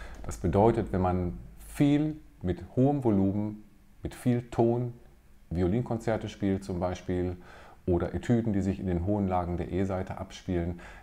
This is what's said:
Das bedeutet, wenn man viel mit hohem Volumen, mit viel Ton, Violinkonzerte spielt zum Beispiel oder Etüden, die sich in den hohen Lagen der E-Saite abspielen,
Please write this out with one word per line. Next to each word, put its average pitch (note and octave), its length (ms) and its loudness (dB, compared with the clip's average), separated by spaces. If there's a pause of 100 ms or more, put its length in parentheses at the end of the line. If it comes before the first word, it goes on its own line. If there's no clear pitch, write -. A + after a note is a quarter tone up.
(240)
Das - 140 -8
bedeutet, G#2 540 4
wenn F#2 100 2
man F2+ 360 0 (200)
viel D3 580 2 (260)
mit F2+ 220 -2 (100)
hohem C3+ 300 2
Volumen, G#2 580 2 (400)
mit - 120 -6
viel B2 360 0
Ton, A#2+ 440 2 (540)
Violinkonzerte A#2+ 800 0
spielt G2 360 0
zum F2+ 160 -4
Beispiel F2+ 560 -2 (500)
oder F2 300 2
Etüden, A2+ 360 2
die G2 100 2
sich F#2+ 180 0
in F#2+ 80 -4
den F2 180 0
hohen G2+ 220 0
Lagen F2 280 0
der E2 140 -4
E-Saite F#2+ 480 -2
abspielen, F2 640 -4 (220)